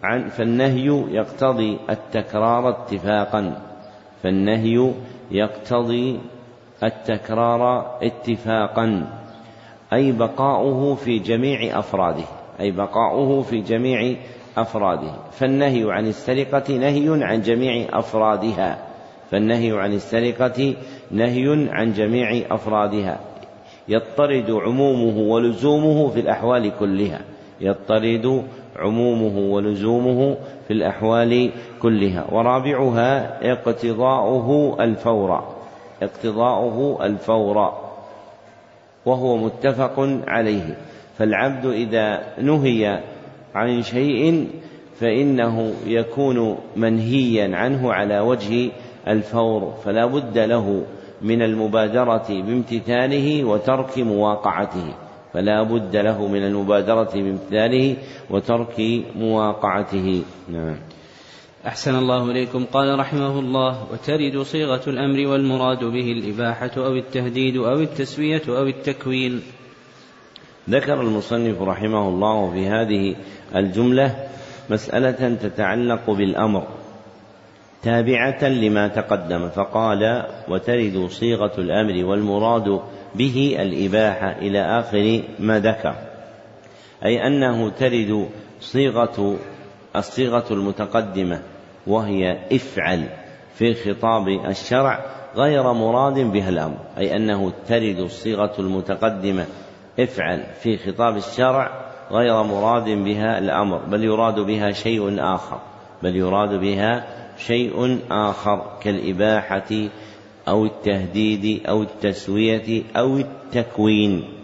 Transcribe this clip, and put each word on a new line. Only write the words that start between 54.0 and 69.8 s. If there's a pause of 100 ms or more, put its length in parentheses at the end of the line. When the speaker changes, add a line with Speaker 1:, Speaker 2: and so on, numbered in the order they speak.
Speaker 1:
فلا
بد
له
من
المبادرة
بامتثاله (340)
وترك (120)
مواقعته. (280)
نعم. (920)
Speaker 2:
أحسن
الله
إليكم.
قال
رحمه
الله: (140)
"وترد
صيغة
الأمر
والمراد
به
الإباحة
أو
التهديد
أو
التسوية
أو
التكوين". (1300)